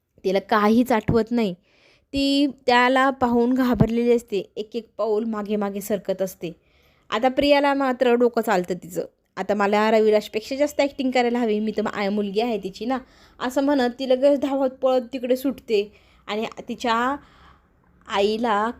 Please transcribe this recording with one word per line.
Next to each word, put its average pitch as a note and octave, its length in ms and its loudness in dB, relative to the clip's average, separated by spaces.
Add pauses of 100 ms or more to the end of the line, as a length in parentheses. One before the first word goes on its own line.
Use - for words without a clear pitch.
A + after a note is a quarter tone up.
(240)
तिला G3 160 2
काहीच A3+ 520 2
आठवत A3 400 0
नाही. A3 220 0 (600)
ती C#4 340 2 (180)
त्याला B3+ 440 4
पाहून A#3+ 440 0
घाबरलेली A#3+ 580 2
असते, A#3 440 -2
एक G#3+ 200 -10
एक A3+ 120 -10 (100)
पाऊल G#3+ 260 -2
मागे G#3+ 320 -4
मागे G3+ 260 -4
सरकत G#3 400 -4
असते. F#3 300 -8 (580)
आता A3+ 200 0
प्रियाला C#4+ 440 2
मात्र B3+ 400 0
डोकं A#3+ 280 2
चालतं F#3+ 320 0
तिचं, E3+ 320 -8 (320)
"आता G3 160 -2
मला G#3 380 2
रविराजपेक्षा G#3+ 640 2
जास्त D4 260 -2
ॲक्टिंग C#4 300 -2
करायला A#3+ 280 0
हवी, G#3+ 200 0
मी G#3+ 180 -4
तर G#3+ 40 -2
मा-, G3+ 280 -2
मुलगी G3+ 300 -2
आहे A#3 180 -2
तिची F#3+ 280 -10
ना," C4 120 -2 (420)
असं C4 240 -2
म्हणत C#4 260 2 (100)
ती C4 100 -4
लगेच C4 300 4
धावत C4+ 300 0
पळत C4 320 0 (120)
तिकडे B3+ 220 -2
सुटते A3+ 560 -2 (360)
आणि G#3+ 180 -4 (240)
तिच्या A#3+ 460 -2 (920)
आईला G#3+ 720 0